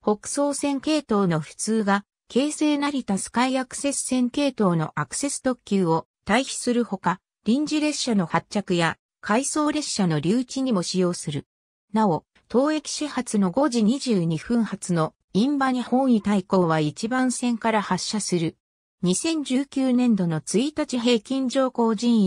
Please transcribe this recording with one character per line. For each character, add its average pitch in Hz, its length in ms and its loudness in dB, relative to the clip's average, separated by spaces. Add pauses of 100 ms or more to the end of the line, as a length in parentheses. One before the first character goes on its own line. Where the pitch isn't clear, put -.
北 - 280 -2
総 285 240 0
線 277 260 -2
系 302 200 0
統 202 280 0
の 160 120 2
普 - 160 -12
通 220 280 -2
が、 202 220 0 (240)
京 285 220 0
成 302 260 0
成 285 260 -2
田 196 140 -2
ス - 120 -6
カ 247 180 0
イ 262 100 0
ア 262 80 -2
ク - 100 -16
セ 285 160 -2
ス - 100 -4
線 247 280 0
系 285 280 0
統 180 180 2
の 156 200 -2
ア 151 100 -4
ク - 100 -14
セ 285 140 -4
ス - 120 -8
特 254 240 -2
急 196 200 0
を、 160 220 0 (180)
退 220 160 2
避 - 140 -6
す - 180 -2
る 240 100 2
ほ 202 140 -6
か、 180 220 -2 (260)
臨 269 200 2
時 302 160 -2
列 302 160 0
車 233 180 -2
の 185 100 2
発 165 240 -2
着 196 260 -2
や、 165 220 0 (240)
回 214 220 0
送 302 280 -2
列 294 160 -4
車 190 200 0
の 156 120 0
留 180 200 0
置 262 220 -6
に 262 100 0
も 180 120 0
使 180 160 -4
用 180 140 2
す - 180 -8
る。 143 160 -8 (460)
な 214 140 4
お、 160 180 0 (220)
当 277 240 2
駅 311 180 -4
始 - 180 -6
発 247 320 -4
の 190 100 2
五 277 200 2
時 240 140 0
二 233 140 2
十 214 260 0
二 160 140 0
分 233 260 0
発 190 300 -6
の、 160 220 0 (180)
印 269 240 2
旛 262 160 0
日 254 80 -2
本 247 320 2
医 208 80 4
大 202 220 0
行 185 240 2
は 160 120 2
一 151 280 -2
番 254 240 0
線 240 260 -2
か 226 140 -2
ら 214 100 2
発 - 240 -2
車 214 140 -4
す 180 180 -2
る。 160 180 -2 (460)
二 180 140 2
千 330 280 -2
十 254 220 0
九 262 260 0
年 247 240 4
度 185 120 0
の 160 140 -2
一 262 360 -2
日 285 220 -2
平 233 200 4
均 262 300 -4
乗 262 220 0
降 226 240 2
人 233 320 2